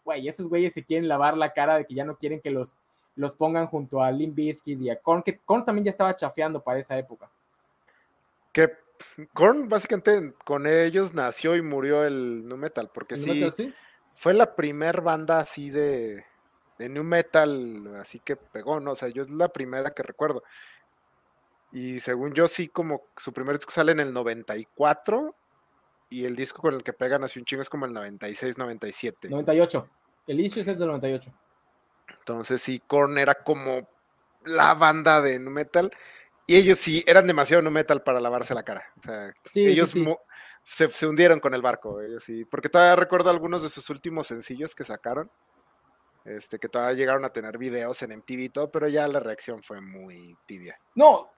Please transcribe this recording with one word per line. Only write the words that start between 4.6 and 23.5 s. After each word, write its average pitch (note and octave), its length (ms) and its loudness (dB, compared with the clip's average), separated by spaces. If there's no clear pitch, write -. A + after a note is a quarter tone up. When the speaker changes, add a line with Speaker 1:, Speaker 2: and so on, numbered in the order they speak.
Speaker 1:
y B2 100 -4
a A#2 100 -6
Korn", E3+ 220 2
que F#3 160 -4
Korn A#3 260 0
también G#3 220 0
ya G3+ 40 0
estaba F#3+ 240 2
chafeando D#3 480 -4
para B2+ 160 -2
esa C3+ 180 -6
época. B2+ 360 -10
Speaker 2:
Que D#3+ 180 4
Korn, A#3 360 4
básicamente, G3+ 680 2
con C#3+ 240 -2
ellos E3 460 2
nació D#3 420 0
y E3+ 60 0
murió D3 420 0
el B2 420 -4
nu B2 100 -12
metal, C3+ 380 -8
porque - 220 -12
Speaker 1:
¿El C#3+ 100 -6
nu D3 60 0
Speaker 2:
sí, D3 80 0
Speaker 1:
metal, D#3+ 120 0
sí? B3 220 -8
Speaker 2:
fue F3+ 200 2
la A3 200 4
primer D#3 460 -2
banda D#3+ 400 0
así C#3+ 300 -8
de, C3 540 -4
de A#2 100 -10
nu C#3+ 160 -8
metal, C#3+ 960 0
así - 180 -16
que - 180 -6
pegó, C3+ 440 -6
¿no? C#3 120 -6
O B2+ 40 -6
sea, B2+ 120 -6
yo B2 140 -8
es C3+ 80 -12
la E3 180 0
primera C3+ 420 -8
que C#3+ 120 -8
recuerdo. D3 400 -4
Y B2+ 300 -10
según B2+ 340 -4
yo, E3 120 6
sí, E3 220 -2
como D#3+ 340 -4
su - 160 -12
primer C#3 260 -4